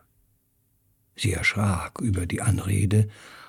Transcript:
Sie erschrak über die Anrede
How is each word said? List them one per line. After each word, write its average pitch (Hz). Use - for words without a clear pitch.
Sie 101
erschrak 90
über 92
die -
Anrede 104